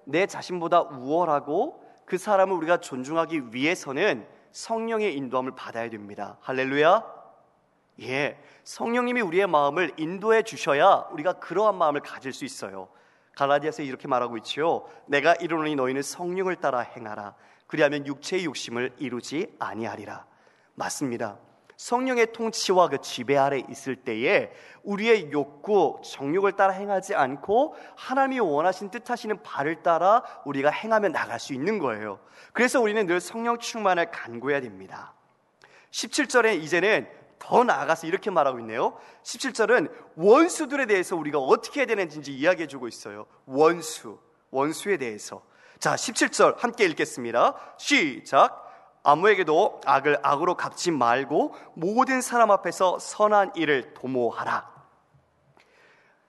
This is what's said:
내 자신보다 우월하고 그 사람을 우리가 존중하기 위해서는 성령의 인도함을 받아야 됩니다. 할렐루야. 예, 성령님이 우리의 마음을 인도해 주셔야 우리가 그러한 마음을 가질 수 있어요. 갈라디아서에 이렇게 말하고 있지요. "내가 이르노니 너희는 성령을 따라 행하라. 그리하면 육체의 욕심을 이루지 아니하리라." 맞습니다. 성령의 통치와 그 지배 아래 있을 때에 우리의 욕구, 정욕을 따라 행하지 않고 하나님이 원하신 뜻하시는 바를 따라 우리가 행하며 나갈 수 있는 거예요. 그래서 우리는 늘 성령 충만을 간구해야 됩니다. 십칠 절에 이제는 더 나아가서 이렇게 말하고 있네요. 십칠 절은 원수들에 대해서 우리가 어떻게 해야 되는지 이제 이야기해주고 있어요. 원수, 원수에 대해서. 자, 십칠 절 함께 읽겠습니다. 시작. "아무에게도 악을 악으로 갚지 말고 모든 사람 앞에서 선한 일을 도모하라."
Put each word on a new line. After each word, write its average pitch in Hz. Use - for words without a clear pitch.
내 165
자신보다 170
우월하고 151
그 185
사람을 190
우리가 170
존중하기 151
위해서는 147
성령의 220
인도함을 131
받아야 117
됩니다. 104
할렐루야. 143
예, 131
성령님이 240
우리의 190
마음을 151
인도해 196
주셔야 165
우리가 175
그러한 196
마음을 151
가질 -
수 147
있어요. 98
갈라디아서에 143
이렇게 131
말하고 120
있지요. 143
"내가 143
이르노니 156
너희는 131
성령을 180
따라 131
행하라. 107
그리하면 147
육체의 170
욕심을 120
이루지 131
아니하리라." 104
맞습니다. 113
성령의 247
통치와 190
그 139
지배 131
아래 139
있을 117
때에 127
우리의 202
욕구, 151
정욕을 185
따라 196
행하지 196
않고 196
하나님이 262
원하신 180
뜻하시는 226
바를 160
따라 180
우리가 139
행하며 214
나갈 117
수 -
있는 170
거예요. 107
그래서 247
우리는 208
늘 175
성령 233
충만을 185
간구해야 131
됩니다. 95
십칠 -
절에 220
이제는 165
더 -
나아가서 160
이렇게 196
말하고 139
있네요. 120
십칠 -
절은 214
원수들에 277
대해서 190
우리가 147
어떻게 202
해야 254
되는지 180
이제 139
이야기해주고 139
있어요. 107
원수, 147
원수에 151
대해서. 107
자, 151
십칠 -
절 170
함께 233
읽겠습니다. 143
시작. 160
"아무에게도 170
악을 135
악으로 143
갚지 -
말고 135
모든 247
사람 233
앞에서 185
선한 208
일을 147
도모하라." -